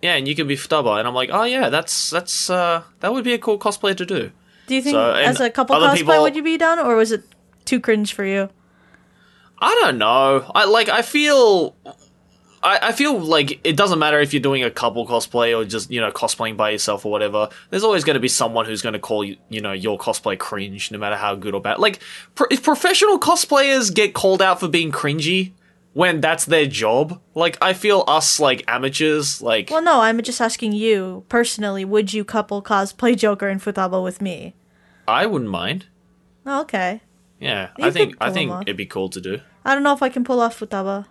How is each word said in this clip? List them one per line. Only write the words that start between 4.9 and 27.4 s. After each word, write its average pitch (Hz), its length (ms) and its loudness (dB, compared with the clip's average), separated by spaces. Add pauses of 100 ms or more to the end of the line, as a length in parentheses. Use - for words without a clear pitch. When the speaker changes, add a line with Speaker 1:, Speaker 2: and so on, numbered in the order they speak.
Speaker 1:
So, 117 200 4
and - 160 4
Speaker 2:
as 254 100 -2
a 240 100 0
couple 240 260 2
Speaker 1:
other 208 120 6
Speaker 2:
cosplay 277 100 4
Speaker 1:
people 311 240 4
Speaker 2:
would 302 140 2
you 302 60 -4
be 320 160 0
down, 330 200 2
or 247 180 2
was 220 160 2
it 208 100 -4 (420)
too 247 160 0
cringe 214 340 0
for 202 100 -6
you? 196 240 -2 (1120)
Speaker 1:
I 440 220 4
don't 131 160 2
know. 131 560 4
I, 208 120 6
like, 214 220 4
I 226 140 2
feel, 254 720 4 (880)
I, 190 160 2 (100)
I 233 40 0
feel 285 260 0
like 156 460 0
it 160 120 0
doesn't 185 220 2
matter 151 220 2
if 147 140 0
you're 135 80 0
doing 135 220 0
a 117 60 0
couple 117 360 -4
cosplay 117 500 0
or 113 80 -2
just, 101 260 -8
you 120 100 -4
know, 107 100 0
cosplaying 110 460 -4
by 107 140 0
yourself 104 360 -4
or 104 60 -4
whatever. 104 360 -2 (220)
There's 196 140 -4
always 196 200 2
gonna 139 160 0
be 127 80 -2
someone 117 380 -2
who's 110 160 -8
gonna 107 160 -6
call 104 260 -4
you, 98 120 -10 (120)
you 110 120 -10
know, 104 120 -6
your 98 260 -4
cosplay 107 400 -4
cringe, 98 520 -10
no 107 80 -12
matter 104 180 -4
how 101 180 -4
good 98 200 -8
or 98 60 -4
bad. 98 180 -2
Like, 101 220 0 (340)
pro-, - 160 2
if 269 120 0
professional 370 560 2
cosplayers 277 760 2
get 208 180 2
called 190 300 2
out 185 180 4
for 185 80 -4
being 160 240 0
cringy 160 600 -2 (420)
when 165 260 2
that's 160 260 0
their 151 200 4
job, 123 540 0 (140)
like, 165 280 0